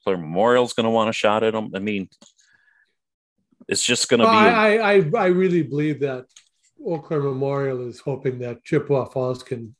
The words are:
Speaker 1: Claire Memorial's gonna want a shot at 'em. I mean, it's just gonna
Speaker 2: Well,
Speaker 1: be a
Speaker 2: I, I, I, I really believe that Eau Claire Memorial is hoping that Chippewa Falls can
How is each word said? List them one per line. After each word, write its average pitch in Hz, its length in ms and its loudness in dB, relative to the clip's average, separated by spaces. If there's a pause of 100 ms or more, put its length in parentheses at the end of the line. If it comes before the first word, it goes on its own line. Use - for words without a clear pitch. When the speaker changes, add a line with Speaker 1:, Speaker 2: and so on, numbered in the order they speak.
Speaker 1:
Claire 95 160 -2
Memorial's 113 540 2
gonna 113 180 0
want 113 200 2
a - 20 -4
shot 107 320 0
at 110 100 0
'em. 110 200 -6
I 95 40 -4
mean, 101 300 -4 (1600)
it's - 160 -4
just - 240 0
gonna 220 160 4
Speaker 2:
Well, 220 160 6
Speaker 1:
be 220 80 6
a 240 40 4
Speaker 2:
I, 214 240 4
I, 208 180 2
I, 170 220 4
I 196 100 0
really 180 360 2
believe 143 380 -2
that 131 260 -6 (580)
Eau 170 140 -4
Claire 147 240 -6
Memorial 135 680 -4
is 117 120 -16
hoping 131 400 -6
that 120 240 -10
Chippewa 143 420 0
Falls 127 360 -4
can 117 380 -12